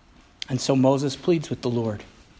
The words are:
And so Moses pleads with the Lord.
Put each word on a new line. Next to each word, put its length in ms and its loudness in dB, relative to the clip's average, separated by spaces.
And 100 -2
so 160 0
Moses 420 2
pleads 340 0
with 100 -8
the 80 -4
Lord. 340 -2